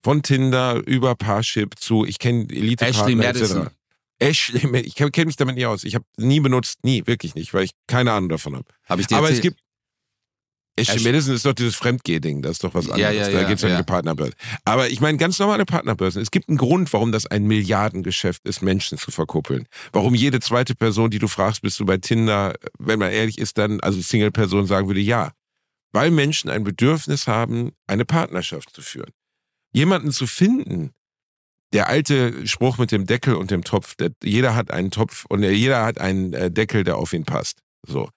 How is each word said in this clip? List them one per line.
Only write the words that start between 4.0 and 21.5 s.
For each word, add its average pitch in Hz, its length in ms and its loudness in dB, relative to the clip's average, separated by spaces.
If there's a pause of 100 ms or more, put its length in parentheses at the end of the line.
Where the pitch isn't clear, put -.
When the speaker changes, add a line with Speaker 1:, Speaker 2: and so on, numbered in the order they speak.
Speaker 1:
Ashley 139 460 0
Ma-, 123 120 2
ich - 160 -4
kenn, 147 180 0
kenn 165 140 2
mich 156 100 -4
damit 131 200 0
nicht 123 100 -2
aus. 107 180 -4
Ich - 100 -8
hab - 80 -2 (140)
nie 131 240 4
benutzt, 127 440 0
nie, 120 220 2
wirklich 113 280 -2
nicht, 80 200 -10
weil 95 100 2
ich 92 80 -6 (140)
keine 123 260 2
Ahnung 95 160 0
davon 76 280 -6
hab. 64 100 -12 (220)
Speaker 2:
Hab 90 120 -2
ich 117 60 0
dir - 100 2
Speaker 1:
Aber 147 120 4
es 135 100 4
Speaker 2:
erzählt? 170 160 0
Speaker 1:
gibt, - 60 -20 (1160)
Ashley 120 200 0
Speaker 2:
Ash- 117 80 0
Speaker 1:
Madison 135 300 2
ist 117 100 -4
doch 139 80 4
dieses 120 220 0
Fremdgeh-Ding, 80 680 -2
das 76 100 -4
ist - 120 -6
doch 90 100 -4
was 87 120 0
Speaker 2:
Ja, - 80 -6
Speaker 1:
anderes. 104 320 0
Speaker 2:
ja, - 60 0
Speaker 1:
Da 92 80 2
Speaker 2:
ja, 95 80 0
Speaker 1:
geht's 98 140 0
ja 110 60 2
um 92 40 2
Speaker 2:
ja. 87 80 2
Speaker 1:
die 78 40 -2
Partnerbörsen. 80 500 -2 (300)
Aber 120 240 2
ich 117 120 -4
meine, 151 180 2
ganz 170 220 0
normale 202 240 2
Partnerbörsen. 101 580 -2
Es 113 80 -6
gibt - 180 0
einen 147 100 2
Grund, 151 340 2
warum 113 180 2
das 110 160 -2
ein 104 180 0
Milliardengeschäft 101 1000 0
ist, - 180 -6
Menschen 95 340 0
zu - 140 -10
verkuppeln. 73 560 -4 (260)
Warum 110 220 4
jede 127 240 4
zweite 123 380 0
Person, 113 340 2
die 104 80 -4
du 107 80 0
fragst, 98 360 0